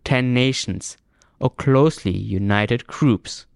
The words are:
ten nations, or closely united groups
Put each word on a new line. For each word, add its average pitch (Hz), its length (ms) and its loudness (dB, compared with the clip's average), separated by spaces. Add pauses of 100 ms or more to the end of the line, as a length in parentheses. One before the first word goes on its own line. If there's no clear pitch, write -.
ten 127 320 0
nations, 127 600 -2 (440)
or 131 100 0
closely 135 640 2
united 104 720 -2
groups - 720 -2